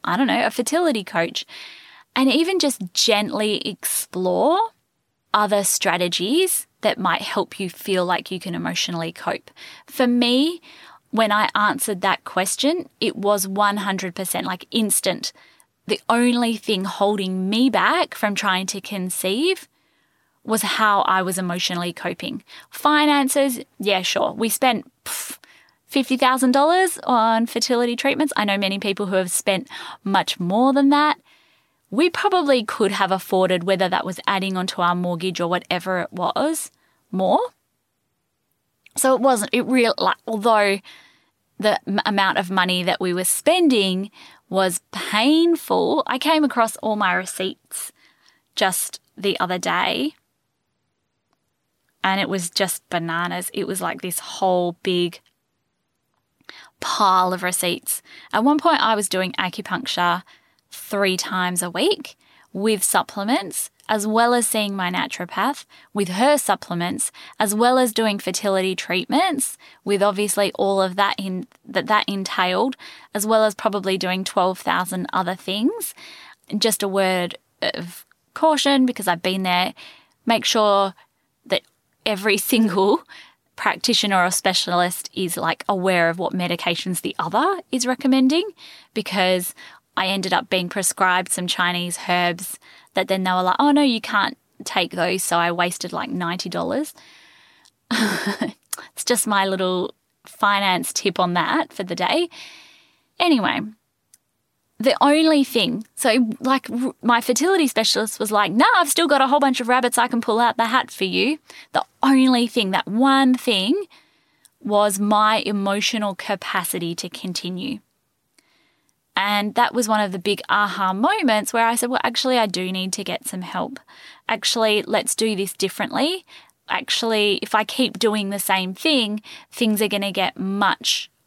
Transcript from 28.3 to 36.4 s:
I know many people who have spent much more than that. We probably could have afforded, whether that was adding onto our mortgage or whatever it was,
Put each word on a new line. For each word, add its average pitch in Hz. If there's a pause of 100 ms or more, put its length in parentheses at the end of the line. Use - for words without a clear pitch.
I 208
know 196
many 196
people 202
who 185
have 185
spent 196 (340)
much 196
more 220
than 277
that. 294 (720)
We 311
probably 320
could 202
have 190
afforded, 185
whether 185
that -
was 185
adding 190
onto 185
our 175
mortgage 175
or 170
whatever 180
it -
was, 269 (400)